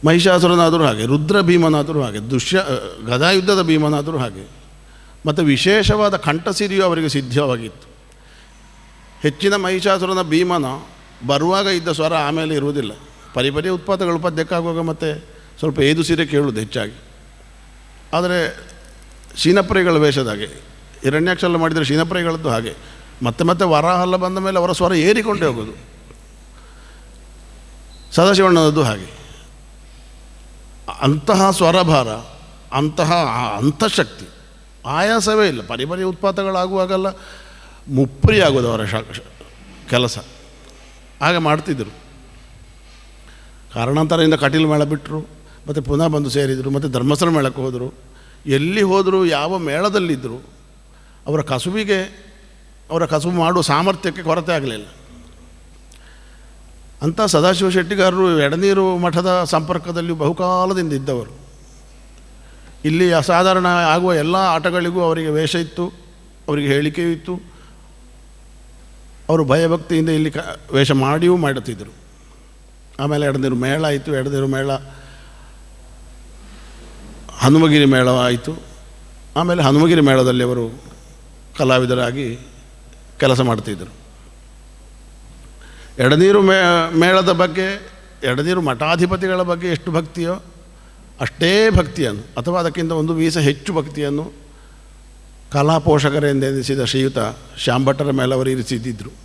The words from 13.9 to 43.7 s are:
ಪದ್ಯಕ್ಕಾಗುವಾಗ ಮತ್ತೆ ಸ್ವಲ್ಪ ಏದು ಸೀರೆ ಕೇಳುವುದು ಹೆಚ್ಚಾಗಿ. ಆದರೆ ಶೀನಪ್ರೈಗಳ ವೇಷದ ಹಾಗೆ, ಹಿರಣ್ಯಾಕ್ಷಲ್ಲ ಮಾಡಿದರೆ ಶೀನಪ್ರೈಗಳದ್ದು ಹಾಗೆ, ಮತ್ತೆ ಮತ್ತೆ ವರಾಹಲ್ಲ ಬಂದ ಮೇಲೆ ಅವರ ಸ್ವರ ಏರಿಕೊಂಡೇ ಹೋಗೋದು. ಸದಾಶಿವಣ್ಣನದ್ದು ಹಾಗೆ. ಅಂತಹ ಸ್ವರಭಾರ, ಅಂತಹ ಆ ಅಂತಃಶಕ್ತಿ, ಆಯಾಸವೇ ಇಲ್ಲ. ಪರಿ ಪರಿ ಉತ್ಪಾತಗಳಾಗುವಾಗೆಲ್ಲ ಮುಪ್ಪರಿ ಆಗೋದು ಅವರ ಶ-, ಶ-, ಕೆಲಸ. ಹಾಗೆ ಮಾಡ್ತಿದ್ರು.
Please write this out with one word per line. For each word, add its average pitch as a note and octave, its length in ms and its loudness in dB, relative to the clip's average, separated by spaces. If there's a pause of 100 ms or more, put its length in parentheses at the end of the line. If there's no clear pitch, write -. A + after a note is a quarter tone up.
ಪದ್ಯಕ್ಕಾಗುವಾಗ E3 640 -4
ಮತ್ತೆ D#3+ 440 -6 (340)
ಸ್ವಲ್ಪ D3+ 220 -2
ಏದು D#3 220 2
ಸೀರೆ D#3+ 240 0
ಕೇಳುವುದು C#3 340 0
ಹೆಚ್ಚಾಗಿ. A2 320 -6 (1200)
ಆದರೆ F3 480 -2 (760)
ಶೀನಪ್ರೈಗಳ F3+ 600 2
ವೇಷದ C#3 320 2
ಹಾಗೆ, G#2 340 -10 (400)
ಹಿರಣ್ಯಾಕ್ಷಲ್ಲ F3 540 0
ಮಾಡಿದರೆ D#3+ 280 0
ಶೀನಪ್ರೈಗಳದ್ದು E3 640 -2
ಹಾಗೆ, A2+ 260 -4 (480)
ಮತ್ತೆ B2 220 -2
ಮತ್ತೆ F3 200 2
ವರಾಹಲ್ಲ F3+ 520 2
ಬಂದ F#3 220 -4
ಮೇಲೆ F#3+ 200 -2
ಅವರ F3+ 140 0
ಸ್ವರ F3+ 220 0
ಏರಿಕೊಂಡೇ G3+ 520 0
ಹೋಗೋದು. A2 320 -6 (2250)
ಸದಾಶಿವಣ್ಣನದ್ದು E3+ 680 4
ಹಾಗೆ. G#2 340 -4 (1800)
ಅಂತಹ D#3 500 2
ಸ್ವರಭಾರ, E3+ 580 2 (680)
ಅಂತಹ D3+ 360 0
ಆ A#2+ 440 -2
ಅಂತಃಶಕ್ತಿ, D3 720 -2 (580)
ಆಯಾಸವೇ G#3 640 0
ಇಲ್ಲ. A#2 180 -4
ಪರಿ A#2 180 -6
ಪರಿ F3+ 180 -6
ಉತ್ಪಾತಗಳಾಗುವಾಗೆಲ್ಲ F#3+ 1040 -2 (840)
ಮುಪ್ಪರಿ C#3 520 2
ಆಗೋದು C3+ 300 2
ಅವರ A2 140 -2
ಶ-, G#2 300 -6
ಶ-, - 60 -12 (720)
ಕೆಲಸ. B2 280 0 (1040)
ಹಾಗೆ E3+ 180 2
ಮಾಡ್ತಿದ್ರು. D3+ 520 -2 (1800)